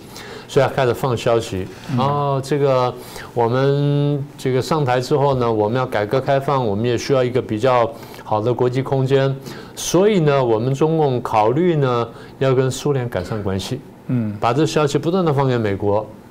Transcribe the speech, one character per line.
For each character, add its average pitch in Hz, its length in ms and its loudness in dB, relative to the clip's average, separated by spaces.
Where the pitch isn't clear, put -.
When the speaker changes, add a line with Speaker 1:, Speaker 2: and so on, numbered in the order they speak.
Speaker 1:
所 135 160 2
以 - 20 4
他 117 80 0
开 135 140 0
始 113 80 2
放 127 200 -2
消 117 240 2
息。 98 280 -6
Speaker 2:
嗯。 120 60 0
Speaker 1:
哦， 139 440 0
这 147 160 -2
个 127 340 2
我 117 120 2
们 143 800 2
这 131 140 -2
个 127 100 2
上 160 200 0
台 127 160 2
之 131 160 -2
后 139 200 2
呢， 120 180 2
我 107 160 2
们 120 80 -2
要 127 80 0
改 104 220 -2
革 135 120 0
开 139 220 0
放， 135 260 0
我 101 80 -2
们 113 120 -2
也 120 100 0
需 123 160 -2
要 131 100 4
一 127 60 0
个 117 140 -2
比 107 160 -4
较 120 320 2
好 107 140 0
的 123 100 2
国 123 160 2
际 127 140 -2
空 135 240 0
间。 135 280 2
所 185 320 2
以 208 140 4
呢， 139 240 4
我 113 140 2
们 131 160 0
中 160 240 2
共 131 240 2
考 110 300 2
虑 165 240 2
呢， 123 300 2
要 135 160 2
跟 131 160 2
苏 147 220 -2
联 123 160 -2
改 90 160 -4
善 110 180 -6
关 95 160 -2
系。 - 220 -6
Speaker 2:
嗯。 110 300 -2
Speaker 1:
把 117 140 2
这 147 140 2
消 151 200 2
息 143 120 2
不 156 120 -4
断 185 140 2
地 156 80 2
放 143 160 2
给 123 80 2
美 107 180 0
国， 101 320 0